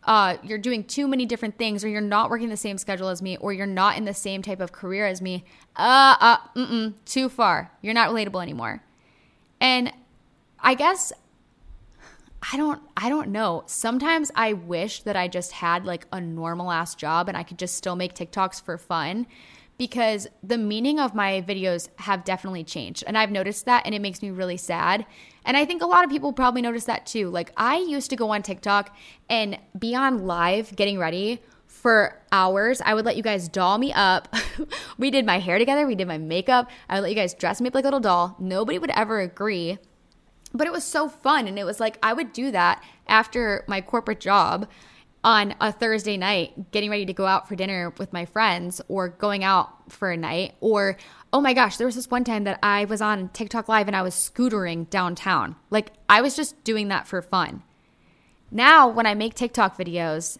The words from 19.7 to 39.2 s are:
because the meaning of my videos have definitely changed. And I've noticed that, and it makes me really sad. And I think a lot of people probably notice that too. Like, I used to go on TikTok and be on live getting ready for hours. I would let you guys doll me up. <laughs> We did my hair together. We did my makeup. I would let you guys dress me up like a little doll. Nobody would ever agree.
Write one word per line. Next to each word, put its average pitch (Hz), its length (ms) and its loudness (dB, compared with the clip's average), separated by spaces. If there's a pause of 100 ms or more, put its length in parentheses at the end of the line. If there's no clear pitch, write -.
because 220 480 -2 (160)
the 226 140 -2
meaning 226 420 0
of 240 160 -2
my 196 260 0
videos 185 560 -4
have 190 260 -2
definitely 185 400 -6
changed. 123 440 -10
And 214 100 0
I've 214 140 2
noticed 202 340 -4
that, 247 200 6
and 214 100 -4
it 202 60 -4
makes 196 200 -6
me 202 80 -8
really 180 280 -4
sad. 175 480 0 (380)
And 262 140 2
I 294 80 4
think 349 160 -4
a 339 60 0
lot 359 180 6
of 277 40 -4
people 277 220 -2
probably 254 300 2
notice 233 240 -4
that - 200 -4
too. 202 240 -4
Like, 175 280 -6
I 262 200 2
used 302 340 -2
to 262 40 -2
go 220 140 -2
on 208 120 0
TikTok 202 540 -2 (340)
and 214 300 -2 (180)
be 226 160 -4
on 254 340 0
live 185 480 0
getting 202 220 0
ready 185 440 -4 (260)
for - 540 2 (100)
hours. 196 540 4
I 214 80 4
would 220 120 0
let - 120 0
you 220 60 -6
guys 196 260 -2
doll 190 280 2
me 269 140 -2
up. 185 420 2 (260)
<laughs> - 380 -10
We 269 140 0
did 262 140 2
my 190 140 4
hair 180 180 0
together. 277 280 4
We 247 100 0
did 185 120 -2
my 160 120 -6
makeup. 190 500 2 (180)
I 185 80 -4
would 196 60 0
let 180 80 -2
you 208 60 -2
guys 196 180 0
dress 180 260 -4
me 247 80 0
up 254 80 -4
like 269 80 2
a 277 40 2
little 277 120 2
doll. 185 400 2
Nobody 202 400 -2
would 311 120 -4
ever 214 280 0
agree. 185 580 -4 (760)